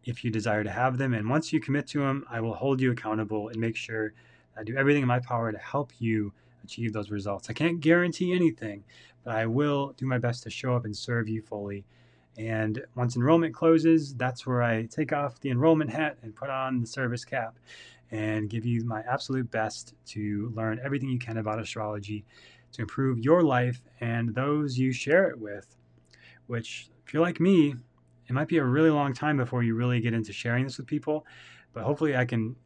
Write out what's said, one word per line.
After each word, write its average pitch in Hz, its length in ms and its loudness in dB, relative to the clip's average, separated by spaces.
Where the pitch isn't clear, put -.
if - 180 -6
you 120 80 0
desire 107 320 0
to 104 80 -4
have 123 280 0
them. 131 160 0
And 107 160 -2
once 156 240 0
you 151 40 4
commit 143 300 -2
to 143 160 -2
'em, 139 240 -2
I 117 140 -4
will 113 120 -2
hold 131 280 0
you 127 100 4
accountable 107 560 -2
and 113 80 -10
make 113 200 0
sure 110 360 -4
I 110 40 -10
do 113 140 -6
everything 139 260 4
in 127 60 2
my 123 120 4
power 117 300 -2
to 104 80 -6
help 143 400 -4
you 110 360 0
achieve 113 300 -6
those 104 180 -6
results. 101 380 -6
I 139 60 -6
can't 170 260 0
guarantee 175 520 2
anything, 160 520 0
but 117 100 -6
I 113 120 0
will 139 500 0
do 131 100 -6
my 127 120 0
best 120 260 -4
to 110 60 -10
show 127 260 -2
up 117 80 0
and 104 120 -6
serve 117 320 -2
you 110 140 -4
fully. 101 420 -8
And 110 460 -2
once 123 220 0
enrollment 156 380 4
closes, 160 600 4
that's 123 320 -4
where 123 160 2
I 113 240 0
take 156 260 -4
off 143 280 -4
the 139 100 -4
enrollment 151 400 4
hat 151 320 -4
and 110 120 -14
put 139 140 -10
on 131 320 -2
the 110 60 -2
service 123 380 -4
cap 117 340 -6
and 107 400 -2
give 117 160 -4
you 117 180 0
my 110 180 -4
absolute 131 480 -4
best - 440 -4
to 104 500 -6
learn 110 280 -2
everything 135 260 -4
you 127 100 -2
can 117 180 -8
about 107 240 -2
astrology 107 640 -8
to 117 100 -8
improve 131 360 0
your 156 240 6
life 123 400 2
and 117 340 -2
those 139 440 0
you 131 140 2
share 165 360 4
it 123 100 -6
with, 104 380 -12
which, - 420 -8
if - 80 -12
you're 156 80 4
like 170 180 2
me, 165 340 8
it 120 40 -2
might 147 160 0
be 170 100 4
a 143 60 4
really 151 260 6
long 143 220 2
time 147 240 0
before 123 260 0
you 113 120 2
really 123 260 2
get 113 140 0
into 107 180 -2
sharing 120 320 0
this 135 120 -6
with 127 100 -10
people, 151 400 -2
but 113 120 -8
hopefully 147 320 2
I 127 80 4
can 117 420 -2